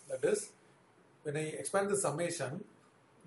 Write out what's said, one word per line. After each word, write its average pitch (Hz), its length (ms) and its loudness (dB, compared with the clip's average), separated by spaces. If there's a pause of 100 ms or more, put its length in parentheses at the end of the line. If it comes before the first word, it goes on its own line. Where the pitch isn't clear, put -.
That - 160 0
is, 208 260 2 (720)
when 147 140 -2
I 156 40 0
expand 196 500 0
the 196 60 4
summation, 160 680 0 (640)